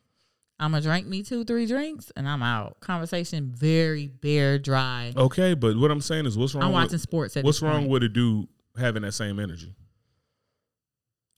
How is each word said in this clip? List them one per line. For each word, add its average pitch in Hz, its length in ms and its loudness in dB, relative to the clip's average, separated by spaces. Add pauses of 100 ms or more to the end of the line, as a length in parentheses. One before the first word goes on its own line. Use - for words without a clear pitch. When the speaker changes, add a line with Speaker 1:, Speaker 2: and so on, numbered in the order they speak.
(580)
Speaker 1:
I'ma 156 220 0
drink 165 260 -2
me 190 160 -6
two, 233 220 -6
three 233 220 -2
drinks, 285 500 -6
and 139 120 -4
I'm 143 140 -2
out. 117 380 -2
Conversation 165 760 -4
very 156 540 0
bare 139 500 2
dry. 131 580 -2
Speaker 2:
Okay, 175 380 4
but 117 220 2
what 147 160 4
I'm 147 80 0
saying 156 260 -2
is, 107 100 -2
what's 135 200 0
wrong 139 80 0
Speaker 1:
I'm - 60 4
Speaker 2:
with, 180 120 4
Speaker 1:
watching 170 160 0
sports 156 380 -4
at 139 80 0
Speaker 2:
what's 147 140 4
Speaker 1:
this - 40 -2
Speaker 2:
wrong 151 200 2
Speaker 1:
point. 139 80 0
Speaker 2:
with 131 120 4
a 120 60 2
dude 110 400 2 (280)
having 117 260 -2
that 101 100 -6
same 101 260 -4
energy? 87 380 -8 (1600)